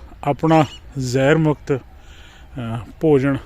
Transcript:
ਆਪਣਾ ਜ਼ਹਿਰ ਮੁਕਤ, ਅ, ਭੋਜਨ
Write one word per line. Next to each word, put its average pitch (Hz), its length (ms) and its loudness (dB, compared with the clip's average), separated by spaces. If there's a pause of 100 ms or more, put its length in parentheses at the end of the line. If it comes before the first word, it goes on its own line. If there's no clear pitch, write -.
(240)
ਆਪਣਾ 156 420 2 (340)
ਜ਼ਹਿਰ 135 380 2
ਮੁਕਤ, 151 340 -2
ਅ, 131 80 -2 (1200)
ਭੋਜਨ 139 440 2